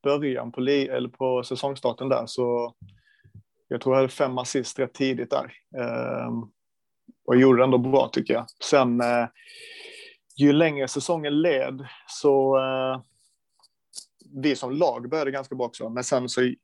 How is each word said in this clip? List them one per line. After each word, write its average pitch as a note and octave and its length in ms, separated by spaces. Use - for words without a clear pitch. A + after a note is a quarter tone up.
början C#3 500
på - 80
li-, C3+ 280
eller B2+ 200
på B2+ 340
säsongstarten C3+ 640
där, B2 180
så A#2+ 480
jag B2+ 120
tror C3 140
jag C3+ 60
hade C3 120
fem B2+ 260
assist B2 400
rätt B2+ 160
tidigt B2 360
där. C3+ 220
Ehm, A#2+ 640
och B2 100
gjorde B2+ 220
det B2+ 60
ändå B2+ 140
bra, C3 340
tycker - 220
jag. A#2+ 120
Sen, B2 360
eh, A#2+ 260
ju C#3+ 160
längre D3 360
säsongen D3 520
led C3+ 460
så, C3+ 520
eh, C3 420
vi C#3+ 140
som B2+ 160
lag B2+ 380
började D3+ 200
ganska C#3 240
bra B2+ 120
också, A#2 220
men A#2+ 160
sen B2 240
så B2+ 140
ju B2+ 220